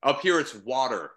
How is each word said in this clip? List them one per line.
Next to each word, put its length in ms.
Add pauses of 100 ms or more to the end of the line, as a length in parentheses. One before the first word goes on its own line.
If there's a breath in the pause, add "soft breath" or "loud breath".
Up 180
here, 180
it's 160
water. 640